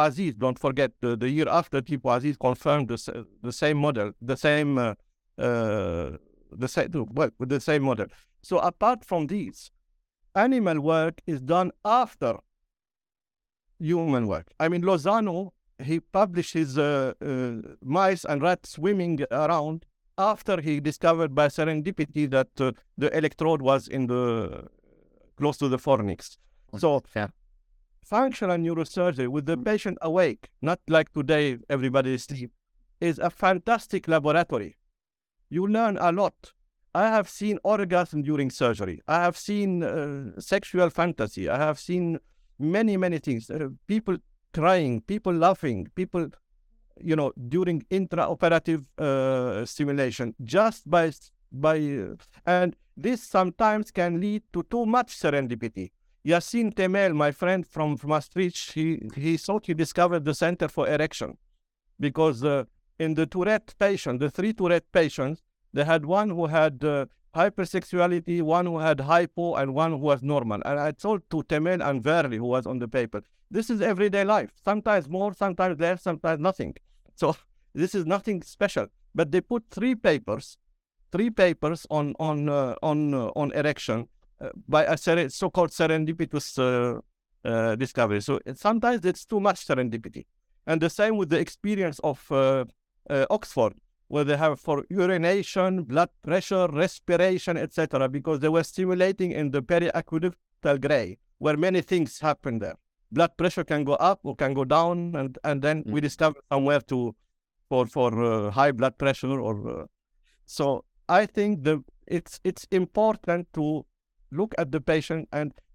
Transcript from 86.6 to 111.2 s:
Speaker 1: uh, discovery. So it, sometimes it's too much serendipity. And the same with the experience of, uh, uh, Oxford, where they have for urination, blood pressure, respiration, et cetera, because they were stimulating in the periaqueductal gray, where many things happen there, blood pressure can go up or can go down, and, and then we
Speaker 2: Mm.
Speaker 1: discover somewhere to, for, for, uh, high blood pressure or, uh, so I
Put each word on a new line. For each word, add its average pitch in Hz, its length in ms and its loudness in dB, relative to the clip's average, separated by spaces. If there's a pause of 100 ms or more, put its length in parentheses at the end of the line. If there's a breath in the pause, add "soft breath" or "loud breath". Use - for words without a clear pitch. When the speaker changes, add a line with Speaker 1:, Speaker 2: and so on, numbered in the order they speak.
Speaker 1:
uh, 113 300 0
discovery. 113 460 0
So 135 240 -2
it, 131 120 -12
sometimes 226 460 0
it's - 220 -2
too 208 140 -2
much 190 260 0
serendipity. 117 580 -4 (420)
And 160 140 0
the 165 80 2
same 214 300 2
with 185 100 -2
the 156 100 2
experience 185 600 -2
of, - 340 -4
uh, 135 320 2 (460)
uh, 135 180 2
Oxford, - 460 0 (340)
where 147 140 0
they 143 140 2
have 151 240 2
for 147 280 -2
urination, 185 960 0
blood 147 280 0 (120)
pressure, 180 460 0
respiration, 175 880 0
et 151 160 -4
cetera, 139 360 0
because 143 300 -2
they 151 100 0
were 165 140 2
stimulating 185 720 0
in 147 180 -2
the 139 100 -2
periaqueductal 160 1200 -2
gray, 127 380 0 (200)
where 147 180 2
many 180 240 2
things 165 400 -2
happen 143 400 -2
there, 87 160 -8 (360)
blood 165 240 2
pressure 170 280 0
can 147 200 -2
go 139 100 2
up 190 280 2
or 139 120 -8
can 135 200 -2
go 135 100 0
down, 170 500 2
and, 135 300 -6
and 143 180 -2
then 151 240 0
we 110 140 -2
Speaker 2:
Mm. - 20 -2
Speaker 1:
discover 151 380 0 (100)
somewhere 139 300 2
to, 120 340 -4 (540)
for, 127 180 2
for, 117 360 0
uh, 110 280 2
high 135 220 4
blood 127 260 0
pressure 135 420 -2
or, 110 420 -6
uh, - 40 -14 (580)
so 139 400 -2 (240)
I 196 180 4